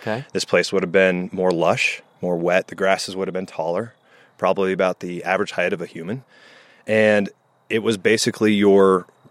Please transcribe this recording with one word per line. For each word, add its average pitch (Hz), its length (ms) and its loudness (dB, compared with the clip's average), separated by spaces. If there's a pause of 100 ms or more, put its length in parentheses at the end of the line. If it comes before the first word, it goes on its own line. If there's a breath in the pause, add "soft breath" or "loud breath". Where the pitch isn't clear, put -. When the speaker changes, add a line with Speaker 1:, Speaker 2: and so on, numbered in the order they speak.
Speaker 1:
Okay. 113 320 -6
Speaker 2:
this 95 120 -4
place - 280 0
would 95 100 0
have 87 80 -4
been 92 400 2
more 92 200 0
lush, 85 500 0 (200)
more 87 160 -2
wet. 87 320 0
The 90 60 -18
grasses 95 400 -2
would 95 120 -6
have 90 60 -6
been 95 120 -8
taller, 90 480 -6 (460 soft breath)
probably 95 320 0
about 92 280 -2
the 87 240 -10
average 95 280 -2
height 90 220 -2
of 85 80 -6
a 87 40 -10
human. 90 380 -10 (640 soft breath)
And 107 420 2 (400)
it 110 100 -2
was 110 180 -2
basically 107 560 2
your 98 520 6 (260)